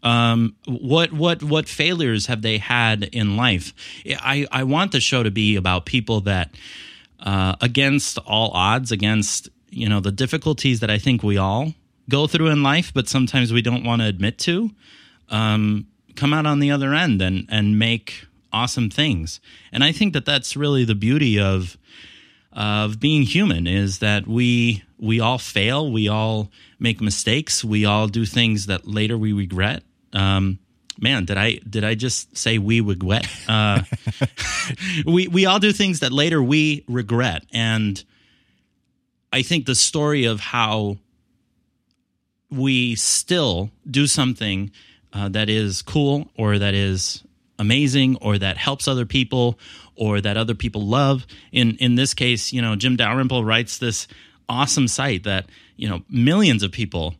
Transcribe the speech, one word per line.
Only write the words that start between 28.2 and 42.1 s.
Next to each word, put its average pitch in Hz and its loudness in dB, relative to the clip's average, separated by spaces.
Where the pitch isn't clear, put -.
things 107 0
that 92 -4
later 107 -2
we 107 0
regret. 98 -2
Um, 98 0
man, 117 0
did 98 -2
I, 110 0
did 104 -4
I 110 0
just 123 -6
say 113 0
we 110 2
regret? 98 0
Uh, 107 2
<laughs> 175 -4
we, 180 2
we 180 2
all 190 4
do 202 4
things 190 0
that 127 -2
later 151 2
we 147 2
regret. 117 -2
And 110 0
I 131 2
think 151 -2
the 127 0
story 147 0
of 113 0
how 107 -2